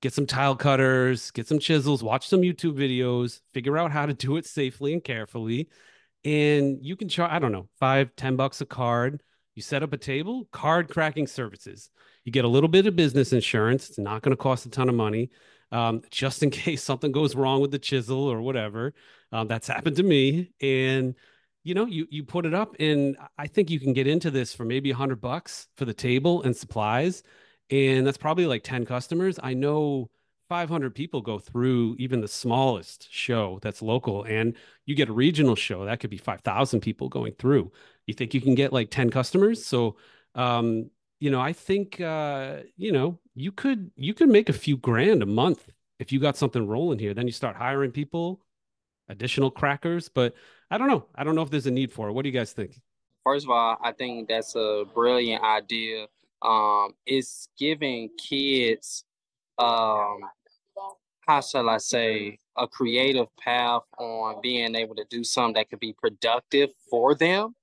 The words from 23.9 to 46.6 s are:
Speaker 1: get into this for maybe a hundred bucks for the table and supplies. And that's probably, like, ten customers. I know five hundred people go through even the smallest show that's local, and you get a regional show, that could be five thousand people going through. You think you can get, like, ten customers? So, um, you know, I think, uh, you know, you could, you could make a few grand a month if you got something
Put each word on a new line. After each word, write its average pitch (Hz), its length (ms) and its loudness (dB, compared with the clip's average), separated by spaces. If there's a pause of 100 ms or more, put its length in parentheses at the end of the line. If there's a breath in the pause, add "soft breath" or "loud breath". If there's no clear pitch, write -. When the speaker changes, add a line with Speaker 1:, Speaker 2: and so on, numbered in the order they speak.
Speaker 1:
get 131 140 2
into 160 240 2
this 131 240 -2
for 123 100 -8
maybe 135 260 -2
a 123 40 0
hundred 131 260 -2
bucks - 560 -8
for - 80 -4
the 117 100 -6
table 139 480 2
and 123 140 0
supplies. 120 680 -2 (480 soft breath)
And 135 360 4
that's 139 120 0
probably, 165 280 0
like, 127 180 -2
ten 123 200 -4
customers. 170 580 -4
I 131 120 -4
know 143 560 0 (380)
five 175 200 -4
hundred 143 280 -4
people 147 240 -6
go 107 180 -6
through 120 640 0
even 123 200 -2
the 107 60 -4
smallest 120 840 -2
show 104 500 -4
that's 104 200 -8
local, 110 420 -2
and 113 320 -2 (280 loud breath)
you 143 120 -4
get 139 120 2
a 110 40 -6
regional 139 420 4
show, 98 300 -6
that 110 160 -4
could 104 100 -8
be 98 80 -12
five - 220 -8
thousand 117 400 0
people 113 280 -6
going 117 260 -6
through. 120 360 2 (360 soft breath)
You 107 80 -6
think 117 200 -6
you 131 60 2
can 127 160 4
get, 139 160 2
like, 120 180 0
ten 123 200 2
customers? 196 540 2
So, 117 320 0 (380 soft breath)
um, 117 560 0 (300)
you 147 100 0
know, 131 100 2
I 139 120 -2
think, 196 480 -4
uh, 147 600 -6 (160)
you 196 140 -4
know, 165 300 0 (160)
you 156 160 -8
could, 214 420 -4
you 160 200 -6
could 311 160 6
make 220 180 8
a - 60 4
few 143 220 -2
grand 127 460 4
a 101 40 0
month 120 420 2 (320)
if - 100 -10
you 135 80 2
got 139 180 2
something 123 300 0